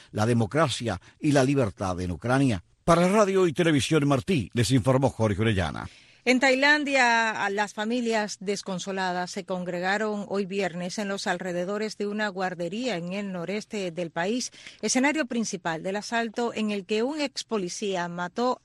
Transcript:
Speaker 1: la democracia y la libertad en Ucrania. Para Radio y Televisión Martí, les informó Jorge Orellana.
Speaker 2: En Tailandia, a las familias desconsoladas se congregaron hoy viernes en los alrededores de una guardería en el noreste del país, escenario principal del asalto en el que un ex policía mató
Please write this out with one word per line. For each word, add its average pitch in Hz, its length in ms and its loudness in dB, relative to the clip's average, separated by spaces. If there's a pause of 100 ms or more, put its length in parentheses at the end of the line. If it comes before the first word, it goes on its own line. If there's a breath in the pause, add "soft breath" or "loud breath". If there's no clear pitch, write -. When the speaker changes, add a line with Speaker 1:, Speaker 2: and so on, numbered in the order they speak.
(100)
Speaker 1:
la 107 160 0
democracia 117 760 2 (200 soft breath)
y 151 120 2
la 139 120 6
libertad 104 560 0
en 90 100 -2
Ucrania. 117 520 0 (220)
Para 170 240 4
Radio 190 380 4
y 165 60 2
Televisión 156 540 2
Martí, 139 460 2
les 113 180 2
informó 131 380 4
Jorge 104 320 0
Orellana. 90 480 0 (380 loud breath)
Speaker 2:
En 247 140 4
Tailandia, 262 1040 2
a 202 60 -2
las 202 240 -2
familias 220 680 -2
desconsoladas 185 880 -4
se 190 140 -10
congregaron 190 840 -2
hoy 202 180 -2
viernes 180 520 -4
en 208 100 -4
los 196 180 -4
alrededores 185 720 -4
de 208 80 -4
una 214 220 -4
guardería 185 680 -4
en 175 160 -6
el 202 180 -6
noreste 185 600 -6
del 170 200 -6
país, 214 400 -2 (300 loud breath)
escenario 269 460 2
principal 180 560 -4
del 190 140 -2
asalto 233 580 -2
en 214 160 -2
el 202 160 -4
que 214 160 0
un 294 180 -2
ex - 240 -4
policía 185 640 -2
mató 180 560 -2